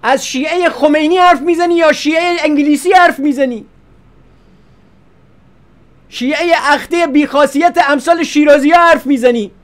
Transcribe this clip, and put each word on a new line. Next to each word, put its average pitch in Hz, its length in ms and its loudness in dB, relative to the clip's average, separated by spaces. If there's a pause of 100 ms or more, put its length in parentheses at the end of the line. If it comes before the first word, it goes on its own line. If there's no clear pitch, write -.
از 254 240 -2
شیعهٔ 311 420 -2
خمینی 311 480 0
حرف 359 240 2
می‌زنی 339 340 0
یا 320 180 2
شیعهٔ 330 500 -2
انگلیسی 294 480 0
حرف 349 280 2
می‌زنی؟ 262 460 -4 (2500)
شیعهٔ 302 540 -2
اخته 311 440 -2
بیخاصیت 294 720 0 (120)
امثال 320 340 0
شیرازی 294 460 2
ها 349 180 4
حرف 330 180 2
می‌زنی؟ 240 460 0 (120)